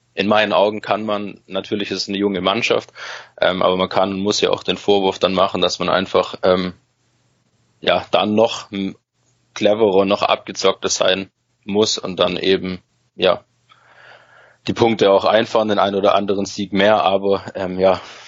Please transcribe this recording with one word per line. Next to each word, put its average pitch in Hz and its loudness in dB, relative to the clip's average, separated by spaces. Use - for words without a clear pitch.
in 98 -4
meinen 107 2
Augen 101 2
kann 107 -4
man, 104 -6
natürlich 98 -6
ist 95 -4
es - -10
eine 101 -4
junge 101 0
Mannschaft, 110 -2
ähm, 92 2
aber 92 2
man 92 0
kann 98 0
und 95 -4
muss 101 -2
ja 92 2
auch - -2
den 95 -2
Vorwurf 98 0
dann 92 0
machen, 95 0
dass 90 0
man 90 -4
einfach, 90 0
ähm, 92 2
ja, 87 0
dann 101 0
noch 113 0
m-, 98 -6
cleverer, 104 2
noch 101 0
abgezockter - -2
sein 95 -2
muss 107 0
und 95 -8
dann 90 0
eben, 92 -2
ja, 90 0
die 98 -2
Punkte 107 4
auch 95 4
einfahren, 110 2
den 104 0
ein 98 0
oder 98 2
anderen 101 -2
Sieg 95 -8
mehr, 98 4
aber, 98 0
ähm, 92 -6
ja, 92 4